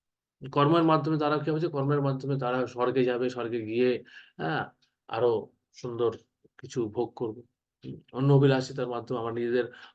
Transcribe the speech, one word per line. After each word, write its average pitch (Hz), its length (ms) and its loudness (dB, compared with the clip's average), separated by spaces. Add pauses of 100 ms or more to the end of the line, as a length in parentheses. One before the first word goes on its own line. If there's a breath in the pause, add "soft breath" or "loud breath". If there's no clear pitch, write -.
(500)
কর্মের 151 340 4
মাধ্যমে 156 340 2
তারা 151 200 0
কি 147 140 -2
ভাবছে? 156 160 -2
কর্মের 143 340 0
মাধ্যমে 135 380 -2
তারা 127 280 -2
স্বর্গে 123 360 0
যাবে, 123 260 0
স্বর্গে 117 360 -6
গিয়ে, 120 380 0 (340 loud breath)
হ্যাঁ, 160 280 -4 (420)
আরো 113 400 0 (260)
সুন্দর 117 440 -4 (400)
কিছু 117 320 -6
ভোগ 113 240 -4
করবে। 117 280 -8 (720)
অন্য 135 220 4
অভিলাষিতার 135 540 4
মাধ্যমে 120 320 -6
আমরা 113 140 -4
নিজেদের 120 380 -2 (240 loud breath)